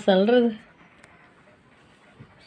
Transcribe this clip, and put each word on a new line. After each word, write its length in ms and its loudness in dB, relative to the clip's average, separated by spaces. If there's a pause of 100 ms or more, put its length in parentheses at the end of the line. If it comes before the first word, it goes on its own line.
சொல்கிறது? 420 2 (2000)